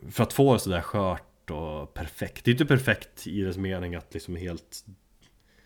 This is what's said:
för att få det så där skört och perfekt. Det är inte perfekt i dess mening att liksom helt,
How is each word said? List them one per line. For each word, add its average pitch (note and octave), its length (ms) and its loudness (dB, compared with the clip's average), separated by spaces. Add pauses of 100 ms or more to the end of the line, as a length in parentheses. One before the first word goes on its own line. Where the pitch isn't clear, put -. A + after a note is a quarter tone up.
(100)
för - 120 0
att A2+ 100 0
få C#3 220 6
det G#2+ 60 6
så G2 100 -2
där F2 100 0
skört - 720 -4
och D2+ 440 -8
perfekt. - 500 -8
Det B2+ 60 6
är - 20 8
inte C#3+ 140 4
perfekt - 600 2
i G2 160 -4
dess F#2 140 -2
mening F#2 380 -4
att E2 200 -10
liksom F2 220 -8
helt, F2 480 -10 (800)